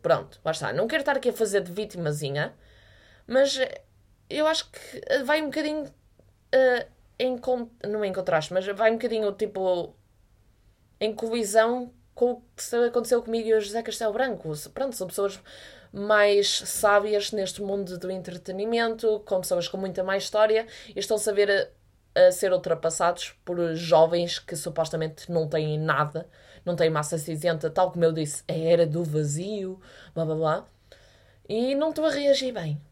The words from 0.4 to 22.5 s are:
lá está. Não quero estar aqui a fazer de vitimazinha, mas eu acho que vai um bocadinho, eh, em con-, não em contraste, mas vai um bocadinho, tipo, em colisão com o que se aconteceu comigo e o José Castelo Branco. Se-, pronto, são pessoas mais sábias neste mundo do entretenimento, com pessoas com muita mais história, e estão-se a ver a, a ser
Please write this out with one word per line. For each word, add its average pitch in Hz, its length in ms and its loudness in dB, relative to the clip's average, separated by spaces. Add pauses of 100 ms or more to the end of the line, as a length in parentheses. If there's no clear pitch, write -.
lá 160 80 -2
está. 120 220 -4
Não 190 140 0
quero 294 140 -2
estar 277 140 0
aqui 262 140 -2
a - 40 -2
fazer 202 280 0
de 175 100 -10
vitimazinha, 151 840 -6 (720)
mas 262 320 2 (720)
eu 302 180 0
acho 320 240 -2
que - 520 -4
vai 302 180 0
um 311 40 -4
bocadinho, 302 480 -4 (580)
eh, 254 360 4 (320)
em 254 180 -2
con-, 240 320 -4 (180)
não 214 160 -2
em 190 80 -2
contraste, 180 420 -2
mas 190 120 0
vai 202 240 2
um 226 60 2
bocadinho, 220 380 -2
tipo, 190 600 -2 (1040)
em 214 140 -2
colisão 226 800 2 (220)
com 247 160 4
o 240 100 -6 (140)
que - 80 -12
se - 120 -6 (120)
aconteceu 240 340 0
comigo 226 280 -2
e 220 40 6
o 220 80 4
José 208 220 -6
Castelo 220 300 -4
Branco. 208 420 -4
Se-, - 140 -14
pronto, 185 260 -6
são 185 100 -6
pessoas 196 340 -4 (560)
mais 208 680 4
sábias 208 680 2
neste 196 300 -4
mundo 196 380 -4
do 185 100 -6
entretenimento, 214 1160 -2
com 185 120 2
pessoas 175 280 -2
com 190 100 -6
muita 190 260 -4
mais 196 200 -2
história, 220 420 2 (240)
e 202 100 -8
estão-se 214 300 -2
a 208 40 -2
ver 202 380 2 (440)
a, - 120 4
a 185 40 8
ser 180 200 0